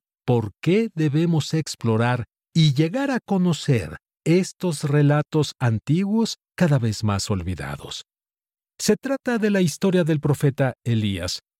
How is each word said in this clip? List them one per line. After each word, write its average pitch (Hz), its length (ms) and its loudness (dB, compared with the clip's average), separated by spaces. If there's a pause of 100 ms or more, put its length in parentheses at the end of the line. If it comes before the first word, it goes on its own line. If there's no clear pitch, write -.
(260)
por 117 260 0 (100)
qué 214 340 0
debemos 156 580 0
explorar 120 720 -2 (280)
y 156 200 4
llegar 190 380 0
a 240 140 -2
conocer 147 720 -2 (280)
estos 175 580 0
relatos 147 760 2
antiguos 185 760 0 (200)
cada 147 220 4
vez 110 240 -4
más 101 260 0
olvidados. 82 760 -6 (760)
Se 208 180 2
trata 254 400 -4
de 208 140 0
la 196 100 2
historia 185 420 2
del 156 160 0
profeta 139 540 0 (100)
Elías 104 580 -2 (180)